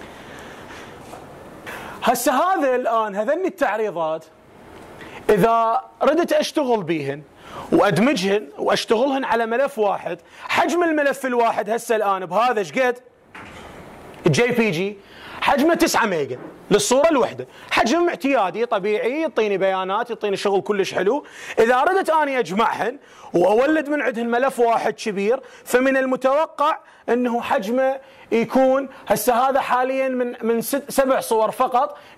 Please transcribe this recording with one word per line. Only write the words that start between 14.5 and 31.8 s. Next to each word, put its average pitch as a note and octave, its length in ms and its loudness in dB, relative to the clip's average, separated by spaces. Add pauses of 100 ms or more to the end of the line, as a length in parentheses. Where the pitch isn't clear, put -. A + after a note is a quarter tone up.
جي، F#3+ 260 -6 (440)
حجمه D4 320 2
تسعة C#4 320 2
ميجا C#3+ 340 -4 (320)
للصورة B3 380 4
الوحدة، F#3+ 380 0 (240)
حجم E4+ 380 2
اعتيادي A3+ 560 0
طبيعي G#3+ 560 -2
يعطيني A3 360 0
بيانات F#3+ 520 0
يعطيني G#3 280 -4
شغل G3 240 0
كلش G3 320 -2
حلو. A#3+ 320 0 (340)
إذا B3 240 4
ردت F4+ 260 2
أني C#4+ 300 2
أجمعهن G#3 580 -2 (360)
وأولد C4 560 2
من D4 120 0
عندهن A#3 260 -2
ملف A#3+ 320 0
واحد A3+ 340 2
كبير، G#3+ 460 -2 (260)
فمن C4 320 2
المتوقع C#4+ 800 0 (320)
أنه A#3+ 320 0
حجمه C4 580 -2 (320)
يكون C4 580 2 (180)
هسه A#3+ 420 2
هذا C4+ 100 2
حاليًا C4 500 0
من، B3 320 -2
من A3+ 200 0
ست، - 300 -4
سبع C4 280 2
صور A3 320 0
فقط C4 460 0 (200)